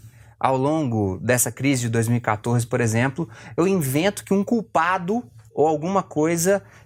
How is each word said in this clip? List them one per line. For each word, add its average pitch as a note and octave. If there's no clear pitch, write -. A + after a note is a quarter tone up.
ao C3
longo B2+
dessa B2
crise C3
de A#2
dois A2+
mil A#2+
e A#2
quatorze, A#2
por A#2+
exemplo, B2
eu E3+
invento E3+
que -
um G3
culpado F#3
ou D3
alguma E3
coisa E3+